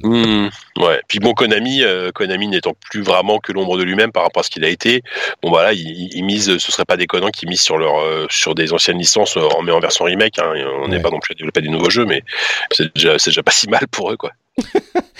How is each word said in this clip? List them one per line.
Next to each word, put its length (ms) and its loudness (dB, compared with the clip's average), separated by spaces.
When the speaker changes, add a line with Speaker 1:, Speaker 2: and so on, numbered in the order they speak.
Speaker 1:
Hmm, 460 2
ouais. 320 4
Puis 100 -2
bon, 140 4
Konami, 500 2
euh, 300 0
Konami 340 -2
n'étant 260 -2
plus 120 -6
vraiment 380 2
que 120 -10
l'ombre 260 -2
de 60 0
lui-même 300 0
par 100 2
rapport 160 0
à 60 2
ce 40 -6
qu'il 140 -6
a 60 2
été, 320 0
bon, 100 -2
bah 120 6
là, 100 4
il, 80 -4
il, 320 -10
il 100 -6
mise, 340 0
ce 140 -4
serait 140 -2
pas 100 2
déconnant 360 0
qu'il 180 -8
mise 100 -2
sur 180 2
leur, 220 2
euh, 300 -2
sur 260 -2
des 160 0
anciennes 260 0
licences, 380 0
euh, 60 0
en, 40 -2
mais 120 0
en 80 4
version 240 0
remake, 340 0
hein, 160 0
et 80 -4
on 240 -4
n'est 80 -2
Speaker 2:
Ouais. 60 -2
Speaker 1:
pas 80 2
non 100 -4
plus 140 -8
à 20 -14
développer 260 -2
des 80 -4
nouveaux 200 2
jeux, 160 2
mais 160 0
c'est 240 -2
déjà, 240 4
c'est 120 0
déjà 120 0
pas 80 2
si 160 2
mal 240 0
pour 220 -4
eux, 20 -6
quoi. 160 -8
Speaker 2:
<laughs> 140 -6